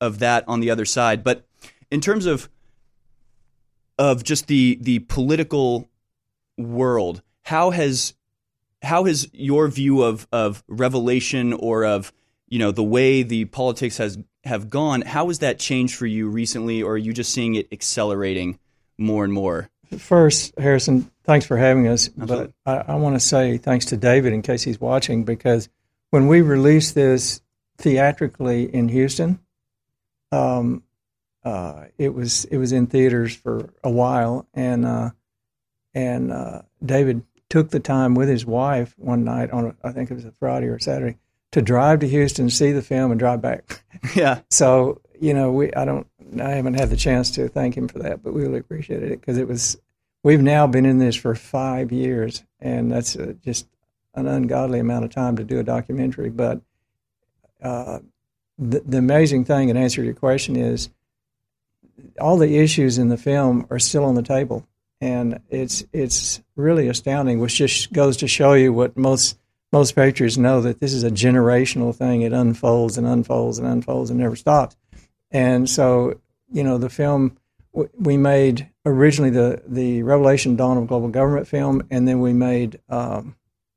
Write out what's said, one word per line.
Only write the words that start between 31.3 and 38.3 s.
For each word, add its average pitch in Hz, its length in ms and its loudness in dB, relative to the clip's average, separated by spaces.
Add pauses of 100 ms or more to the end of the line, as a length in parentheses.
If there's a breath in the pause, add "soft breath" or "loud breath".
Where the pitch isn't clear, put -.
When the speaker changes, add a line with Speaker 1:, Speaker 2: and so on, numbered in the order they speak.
Speaker 2:
uh, 87 440 -10 (100)
it 139 160 -2
was, 123 320 -4
it 143 140 -4
was 127 120 0
in 123 160 2
theaters 120 480 2
for 113 380 -8 (100)
a 131 80 -2
while, 120 640 0
and, 123 320 -2
uh, 120 240 -4 (840)
and, 127 360 -4
uh, 123 300 -10 (240)
David 131 380 0 (260)
took 156 220 0
the 143 100 -2
time 131 340 0
with 131 140 2
his 123 160 0